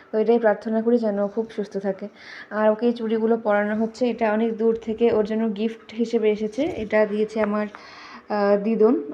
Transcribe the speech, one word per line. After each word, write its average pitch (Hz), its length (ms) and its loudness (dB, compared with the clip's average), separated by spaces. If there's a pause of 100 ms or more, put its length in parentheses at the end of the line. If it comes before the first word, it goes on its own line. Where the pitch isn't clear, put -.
(120)
তো 220 60 0
এটাই 226 200 4
প্রার্থনা 220 440 0
করি 233 160 4
যেন 214 200 0
ও 202 100 0
খুব 220 220 -6
সুস্থ 202 280 -6
থাকে। 196 300 -6 (420)
আর 214 200 2
ওকে 214 160 0
এই 240 60 2
চুড়িগুলো 226 440 0
পরানো 208 400 0
হচ্ছে, 226 340 -2
এটা 226 220 0
অনেক 220 240 0
দূর 226 260 2
থেকে 226 300 0
ওর 214 120 2
জন্য 220 320 -2
গিফট 220 380 -6
হিসেবে 226 360 0
এসেছে। 214 320 -4
এটা 214 440 0
দিয়েছে 214 340 -2
আমার, 208 260 0 (640)
আহ, 202 340 2
দিদন, 226 400 4 (100)